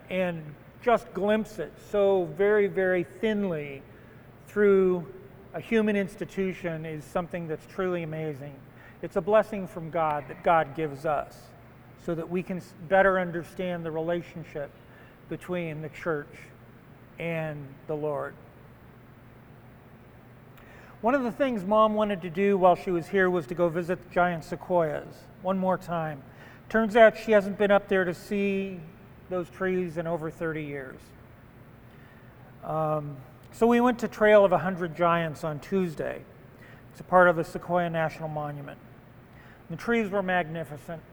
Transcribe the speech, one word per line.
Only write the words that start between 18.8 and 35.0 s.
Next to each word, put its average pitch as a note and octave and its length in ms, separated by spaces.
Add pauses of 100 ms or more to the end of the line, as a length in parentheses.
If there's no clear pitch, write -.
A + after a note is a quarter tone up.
One B3 160
of C4 80
the A3 80
things B3 320
Mom G#3+ 300
wanted G#3 280
to F3+ 80
do G3 260
while F3+ 200
she F#3+ 160
was E3 160
here F#3+ 200
was F3 200
to F3 80
go F3 120
visit E3+ 320
the - 140
giant F3 300
sequoias D#3 680 (300)
one F#3+ 160
more F#3 180
time. D#3+ 460 (460)
Turns A3 280
out A3 220
she - 140
hasn't G3+ 260
been G3+ 120
up G3+ 180
there F#3+ 140
to F3 120
see G3 680 (480)
those F3+ 220
trees F#3 480
in E3 80
over E3 240
thirty D#3 340
years. C#3+ 340 (1700)
Um, D3+ 540 (340)
so A#3 140
we A#3+ 160
went B3 160
to A3 100
Trail G#3+ 340
of F3+ 100
a F3 60
Hundred E3+ 380
Giants E3 480